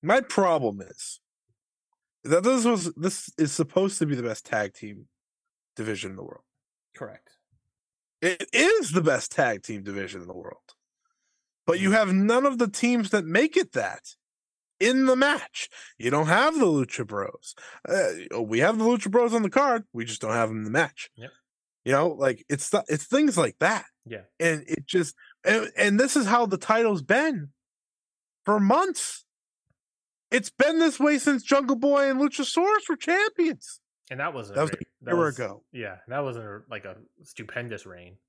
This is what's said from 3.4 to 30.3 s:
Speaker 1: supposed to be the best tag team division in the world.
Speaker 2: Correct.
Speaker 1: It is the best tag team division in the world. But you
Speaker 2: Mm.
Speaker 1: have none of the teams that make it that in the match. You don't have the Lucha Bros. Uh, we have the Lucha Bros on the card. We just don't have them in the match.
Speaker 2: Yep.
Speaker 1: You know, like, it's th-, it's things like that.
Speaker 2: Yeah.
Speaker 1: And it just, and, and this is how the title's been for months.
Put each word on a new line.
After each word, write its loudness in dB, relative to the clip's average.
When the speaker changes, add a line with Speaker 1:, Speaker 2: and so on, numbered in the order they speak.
Speaker 1:
supposed -2
to 0
be -2
the -6
best -8
tag -4
team -18
division -8
in -16
the -14
world. -18
Speaker 2:
Correct. -18
Speaker 1:
It -2
is 4
the 2
best 0
tag 0
team -12
division -10
in -18
the -16
world. -18
But 2
you 4
Speaker 2:
Mm. 4
Speaker 1:
have 4
none 4
of 2
the 2
teams 0
that 0
make 2
it 0
that -6
in 4
the 4
match. -2
You -2
don't 2
have 2
the 4
Lucha 0
Bros. -10
Uh, -2
we 0
have 4
the 0
Lucha 0
Bros 2
on 0
the 0
card. 2
We -8
just -10
don't -4
have 0
them -6
in -6
the -6
match. -2
Speaker 2:
Yep. -18
Speaker 1:
You 0
know, 4
like, -2
it's -4
th-, 0
it's -4
things 2
like 0
that. 0
Speaker 2:
Yeah. -14
Speaker 1:
And 0
it -4
just, -2
and, 2
and 4
this 2
is 2
how 2
the -2
title's 0
been 0
for 4
months. 2